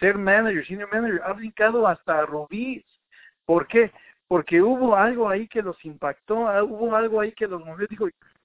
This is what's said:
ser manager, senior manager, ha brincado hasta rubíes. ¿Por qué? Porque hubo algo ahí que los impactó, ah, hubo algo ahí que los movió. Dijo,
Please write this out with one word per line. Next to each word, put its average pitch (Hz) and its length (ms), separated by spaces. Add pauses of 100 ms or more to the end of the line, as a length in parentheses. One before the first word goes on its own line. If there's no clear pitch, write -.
ser 196 180
manager, 202 480
senior 202 260
manager, 220 320
ha 190 80
brincado 220 540
hasta 165 400
rubíes. 196 580 (600)
¿Por 165 220
qué? 226 240 (380)
Porque 170 340
hubo 247 340
algo 226 320
ahí 208 200
que 226 140
los 185 220
impactó, 160 640
ah, 202 140
hubo 220 320
algo 220 260
ahí 214 120
que 214 160
los 175 160
movió. 165 240
Dijo, 208 200 (360)